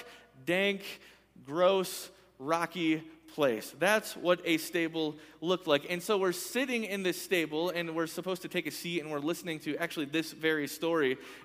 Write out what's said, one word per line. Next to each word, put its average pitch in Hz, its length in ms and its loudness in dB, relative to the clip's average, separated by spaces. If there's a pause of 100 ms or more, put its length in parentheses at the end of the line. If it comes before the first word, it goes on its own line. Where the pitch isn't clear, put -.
(460)
dank, 196 560 0 (440)
gross, 180 640 2 (300)
rocky 160 640 2 (320)
place. 120 420 2
That's 208 400 2
what 175 280 2
a 160 120 4
stable 160 580 -2 (260)
looked 180 260 0
like. 147 240 6
And 180 100 -2
so 214 160 2
we're 185 140 4
sitting 240 540 -2
in 196 180 -4
this 180 180 0
stable, 160 480 0
and 165 260 -4
we're 165 120 0
supposed 175 340 -6
to - 60 -10
take 170 180 -2
a 147 60 -4
seat, 170 300 -4
and 151 100 -8
we're 147 80 -2
listening 160 400 -4
to 151 180 -4
actually 165 300 -2
this 160 240 0
very 156 360 0
story. 147 520 2 (260)